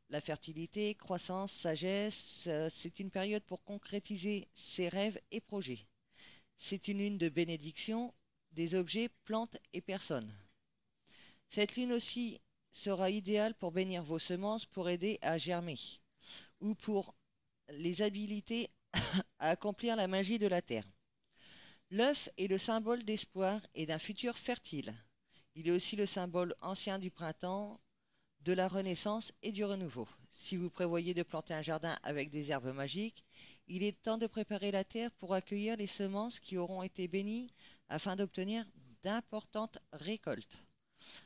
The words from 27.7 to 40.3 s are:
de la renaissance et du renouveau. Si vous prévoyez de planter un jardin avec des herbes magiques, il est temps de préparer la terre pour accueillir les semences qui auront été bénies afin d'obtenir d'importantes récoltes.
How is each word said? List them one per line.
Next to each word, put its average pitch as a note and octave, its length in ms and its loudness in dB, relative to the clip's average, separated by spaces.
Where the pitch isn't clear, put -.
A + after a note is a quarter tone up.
de F3 80 4
la F#3 140 6
renaissance G3 760 0
et A3+ 100 -2
du G3+ 140 0
renouveau. F3 420 -2
Si - 260 -6
vous F3 140 2
prévoyez E3+ 440 2
de E3+ 100 2
planter E3 300 -4
un D#3 100 -2
jardin D#3+ 400 0
avec D3 260 0
des D3 220 -2
herbes C3 220 0
magiques, C#3 520 -4
il F3 140 -2
est G#3 220 0
temps A3+ 160 2
de A3+ 80 0
préparer G#3 440 0
la G3 120 4
terre A#3 280 -4
pour F#3 220 -4
accueillir G3+ 440 0
les G#3 100 -2
semences G3+ 520 -2
qui - 180 -4
auront F#3 260 -2
été F#3 240 -4
bénies G#3 440 -2
afin F#3 260 0
d'obtenir G3+ 500 0
d'importantes A3 760 -4
récoltes. D3+ 640 -4